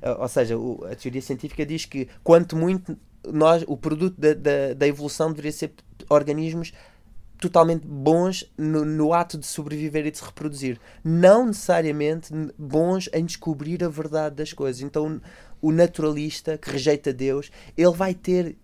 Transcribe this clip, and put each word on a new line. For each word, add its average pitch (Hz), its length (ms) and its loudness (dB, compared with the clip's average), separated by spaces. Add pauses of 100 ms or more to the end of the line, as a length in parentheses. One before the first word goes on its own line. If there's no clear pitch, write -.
Ah, 123 180 -2
ou 127 80 -4
seja, 117 300 0
o, 120 340 -6
a 104 40 -10
teoria 127 260 -8
científica 143 440 -8
diz 151 200 -6
que, 135 220 -8 (160)
quanto 170 340 6
muito, 180 400 -2 (340)
nós, 160 360 4
o 139 100 -4
produto 156 420 -4
da, 151 140 4
da, 139 420 0
da 143 120 2
evolução 147 440 -2
deveria 151 200 -6
ser - 200 -8 (380)
organismos 156 640 0 (640)
totalmente 165 480 4
bons 160 720 0
no, 156 280 0
no 156 280 0
ato 170 240 -2
de 143 80 -12
sobreviver 151 600 -6
e 151 60 -2
de - 60 -16
se - 80 -14
reproduzir. 135 540 -8 (240)
Não 185 420 6
necessariamente 160 880 -2
n-, 156 240 -6
bons 165 560 -2
em 165 120 0
descobrir 160 580 -6
a 170 60 -2
verdade 151 460 -6
das 151 180 -8
coisas. 131 280 -6
Então, 151 400 -4 (400)
o 156 100 2
naturalista 156 840 0
que 143 140 -12
rejeita 147 420 0
Deus, 135 380 -4 (260)
ele 175 140 6
vai 185 220 -2
ter 180 500 -2